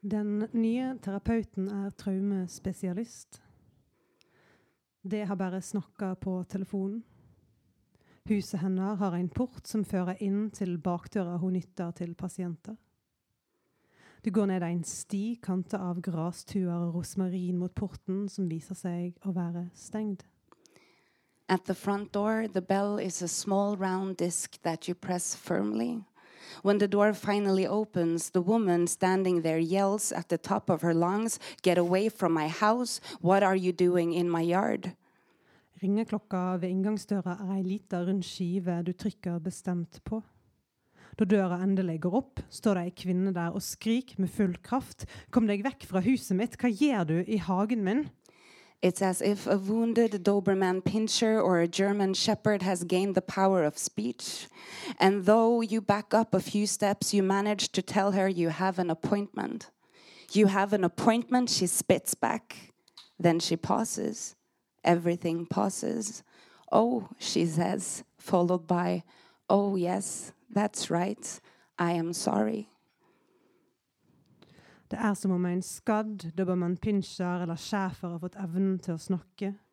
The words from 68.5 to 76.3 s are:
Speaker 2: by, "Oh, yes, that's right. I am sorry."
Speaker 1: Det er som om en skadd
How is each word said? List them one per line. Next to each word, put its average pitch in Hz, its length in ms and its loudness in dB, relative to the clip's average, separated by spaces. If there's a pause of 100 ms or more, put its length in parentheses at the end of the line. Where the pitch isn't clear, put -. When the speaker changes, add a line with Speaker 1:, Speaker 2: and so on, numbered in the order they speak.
Speaker 2:
by, 175 360 0 (440)
"Oh, 202 300 4
yes, 185 560 -4 (200)
that's - 380 -2
right. 180 480 -4 (400)
I 170 140 2
am 170 180 0
sorry." 214 560 0 (2250)
Speaker 1:
Det 214 100 -6
er 214 120 2
som 190 180 0
om 180 140 2
en 180 200 0
skadd 214 720 -4